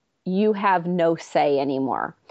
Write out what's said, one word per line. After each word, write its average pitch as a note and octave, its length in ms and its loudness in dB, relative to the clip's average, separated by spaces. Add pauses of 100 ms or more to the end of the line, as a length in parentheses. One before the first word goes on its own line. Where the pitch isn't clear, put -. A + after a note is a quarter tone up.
(240)
you G3+ 280 0
have F#3+ 340 0
no E3+ 300 2
say D3 420 0
anymore. C3+ 560 -4 (160)